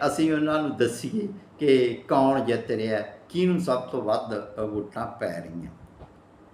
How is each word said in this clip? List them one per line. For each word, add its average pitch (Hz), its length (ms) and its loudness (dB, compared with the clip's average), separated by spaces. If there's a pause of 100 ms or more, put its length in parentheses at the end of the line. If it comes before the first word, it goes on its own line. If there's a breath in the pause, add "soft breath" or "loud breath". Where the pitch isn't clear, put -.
ਅਸੀਂ 160 260 2
ਉਹਨਾਂ 151 280 2
ਨੂੰ 143 160 -4
ਦੱਸੀਏ 117 500 0 (320 loud breath)
ਕਿ 127 480 4
ਕੌਣ 135 360 4
ਜਿੱਤ 117 280 0
ਰਿਹਾ, 110 280 0 (300)
ਕਿਹਨੂੰ 175 300 2
ਸਭ 127 220 0
ਤੋਂ 127 200 -4
ਵੱਧ 107 580 -2
ਵੋਟਾਂ 107 480 -4
ਪੈ 85 340 -6
ਰਹੀਆਂ। 82 300 -12 (840)